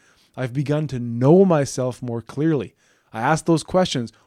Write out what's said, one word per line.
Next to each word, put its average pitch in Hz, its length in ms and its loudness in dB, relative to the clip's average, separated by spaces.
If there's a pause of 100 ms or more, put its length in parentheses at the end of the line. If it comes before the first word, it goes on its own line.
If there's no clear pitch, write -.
(360)
I've 123 160 -8
begun 147 360 -2
to 127 100 -8
know 123 460 4
myself 135 580 -2
more 117 180 -8
clearly. 139 540 -4 (380)
I 110 80 -10
ask 147 240 0
those 165 180 2
questions. 160 500 -2 (140)